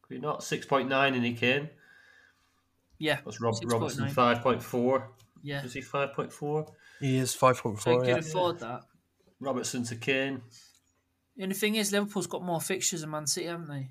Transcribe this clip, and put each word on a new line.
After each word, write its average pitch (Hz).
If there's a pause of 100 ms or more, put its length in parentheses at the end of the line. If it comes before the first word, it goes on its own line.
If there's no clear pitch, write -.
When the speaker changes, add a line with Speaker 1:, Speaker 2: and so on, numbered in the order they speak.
Speaker 1:
Could -
he 127
not? 143
Six -
point 131
nine 135
in 120
Kane? 135 (1300)
Speaker 2:
Yeah, 151
Speaker 1:
What's 107
Rob-, 113
Speaker 2:
six 117
point 117
nine. -
Speaker 1:
Robertson, 139
five 120
point 120
four? 123 (320)
Speaker 2:
Yeah. 139
Speaker 1:
Is 123
he 135
five 139
point 131
four? 151 (340)
Speaker 3:
He 131
is 127
five 127
point 107
four, 123
Speaker 2:
So 123
he 127
could 123
Speaker 3:
yeah. 156
Speaker 2:
afford 175
that. 117 (580)
Speaker 1:
Robertson 127
to 113
Kane. 135 (960)
Speaker 2:
And 190
the 202
thing 214
is, 208
Liverpool's 202
got -
more 175
fixtures 180
than 156
Man 151
City, 160
haven't 170
they? 139